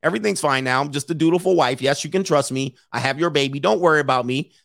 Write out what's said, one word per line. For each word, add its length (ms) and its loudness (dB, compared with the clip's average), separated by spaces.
Everything's 380 -2
fine 240 0
now. 160 0
I'm 100 -2
just 200 -6
a 40 -2
dutiful 400 2
wife. 260 2
Yes, 240 0
you 60 -10
can 140 -2
trust 260 0
me. 260 -6
I 60 -4
have 220 -2
your 100 0
baby. 300 0
Don't 200 2
worry 200 4
about 260 0
me. 260 -4